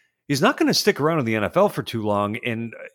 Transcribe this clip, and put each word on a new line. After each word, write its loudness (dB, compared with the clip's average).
he's 0
not 2
gonna 4
stick 2
around 2
in 0
the 0
N 0
F -4
L 6
for -4
too -6
long. 0
And -6